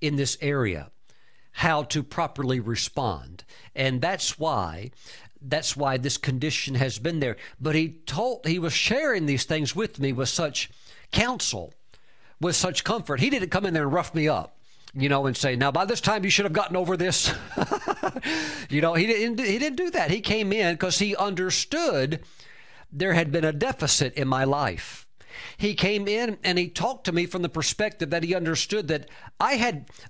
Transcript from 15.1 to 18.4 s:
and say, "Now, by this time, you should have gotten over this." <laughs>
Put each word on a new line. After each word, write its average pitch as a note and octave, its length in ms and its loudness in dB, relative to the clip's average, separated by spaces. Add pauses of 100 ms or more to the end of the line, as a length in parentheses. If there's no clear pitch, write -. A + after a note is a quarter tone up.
and B2+ 100 0
say, B2+ 200 2
"Now, C#3 140 4
by E3 160 2
this A#3 140 -2
time, G3+ 240 2
you G3 60 2
should G3+ 140 4
have F3 80 0
gotten F3+ 240 0
over F3+ 200 0
this." - 400 2
<laughs> - 60 -10 (1300)